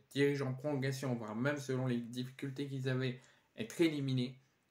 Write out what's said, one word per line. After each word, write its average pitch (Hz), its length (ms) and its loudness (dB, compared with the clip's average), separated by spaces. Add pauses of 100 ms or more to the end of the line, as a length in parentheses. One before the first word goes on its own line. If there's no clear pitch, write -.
(100)
dirigeants 139 400 4
en 127 40 -2
prolongation, 135 600 0
voire 107 200 -4
même 139 220 2
selon 131 300 0
les 123 100 2
difficultés 127 720 -6
qu'ils 135 240 -2
avaient, 127 320 0 (340)
être - 240 -4
éliminés. 135 580 2 (320)